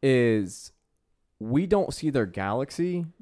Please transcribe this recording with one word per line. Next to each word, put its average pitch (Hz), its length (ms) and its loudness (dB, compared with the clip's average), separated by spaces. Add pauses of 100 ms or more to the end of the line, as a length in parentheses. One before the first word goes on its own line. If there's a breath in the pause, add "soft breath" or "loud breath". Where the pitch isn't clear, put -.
is 117 720 2 (640)
we 127 280 0
don't 190 280 2
see 156 160 -4
their 127 160 2
galaxy 139 800 -4 (160)